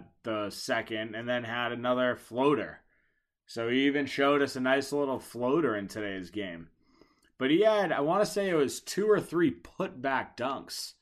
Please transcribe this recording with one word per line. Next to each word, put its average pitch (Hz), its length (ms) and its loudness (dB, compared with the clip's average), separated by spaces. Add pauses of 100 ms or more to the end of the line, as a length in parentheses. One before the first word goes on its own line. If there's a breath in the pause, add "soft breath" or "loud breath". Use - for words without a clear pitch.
(240)
the 107 260 -4
second, 113 640 -4
and 117 160 -6
then 123 140 -2
had 117 280 -4
another 123 440 0
floater. 120 680 0 (640)
So 117 240 -6
he 131 160 4
even 143 220 2
showed 139 340 4
us 139 140 0
a 135 40 -4
nice 135 320 2
little 139 280 0
floater 123 560 0
in 101 120 -4
today's 95 440 -8
game. 87 380 -8 (680 soft breath)
But 131 140 0
he 170 100 6
had, 208 300 4
I 139 80 0
wanna 175 260 2
say 202 240 -2
it 175 60 2
was 135 260 2
two - 240 -2
or 208 140 6
three 165 320 0
putback 131 840 -4
dunks. - 680 -6